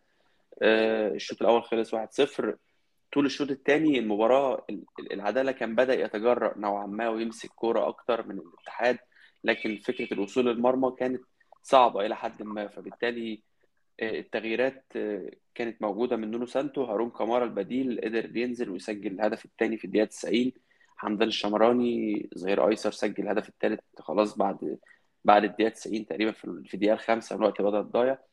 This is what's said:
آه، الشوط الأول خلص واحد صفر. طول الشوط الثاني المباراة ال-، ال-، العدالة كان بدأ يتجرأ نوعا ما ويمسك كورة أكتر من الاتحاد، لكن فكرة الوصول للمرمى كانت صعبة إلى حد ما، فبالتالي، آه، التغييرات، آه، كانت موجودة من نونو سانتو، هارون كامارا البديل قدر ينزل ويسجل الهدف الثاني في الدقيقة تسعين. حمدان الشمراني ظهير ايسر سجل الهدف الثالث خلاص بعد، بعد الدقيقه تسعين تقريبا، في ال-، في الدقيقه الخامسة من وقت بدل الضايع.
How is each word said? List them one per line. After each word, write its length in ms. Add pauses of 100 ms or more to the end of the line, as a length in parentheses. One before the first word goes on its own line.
(600)
آه، 480
الشوط 320
الأول 220
خلص 300
واحد 200
صفر. 440 (560)
طول 120
الشوط 260
الثاني 480
المباراة 680
ال-، 160 (140)
ال-، 140
العدالة 380
كان 240
بدأ 180 (120)
يتجرأ 520
نوعا 300
ما 220
ويمسك 400
كورة 380
أكتر 400
من 120
الاتحاد، 580 (460)
لكن 340
فكرة 360
الوصول 320
للمرمى 540
كانت 220 (420)
صعبة 420
إلى 100
حد 280
ما، 240
فبالتالي، 760 (560)
آه، 200
التغييرات، 680 (100)
آه، 360 (240)
كانت 260
موجودة 340
من 160
نونو 140
سانتو، 380
هارون 260
كامارا 360
البديل 580
قدر 340
ينزل 320
ويسجل 420
الهدف 340
الثاني 320
في 80
الدقيقة 200
تسعين. 480 (520)
حمدان 220
الشمراني 1080
ظهير 300
ايسر 240
سجل 320
الهدف 260
الثالث 300 (200)
خلاص 380
بعد، 420 (460)
بعد 180
الدقيقه 260
تسعين 360
تقريبا، 260
في 140
ال-، 200
في 80
الدقيقه 200
الخامسة 440
من 60
وقت 180
بدل 180
الضايع. 380 (160)